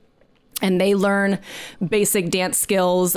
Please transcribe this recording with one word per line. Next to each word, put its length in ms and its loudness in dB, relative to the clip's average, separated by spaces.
and 200 2
they 140 4
learn 420 2
basic 440 0
dance 280 -2
skills. 600 0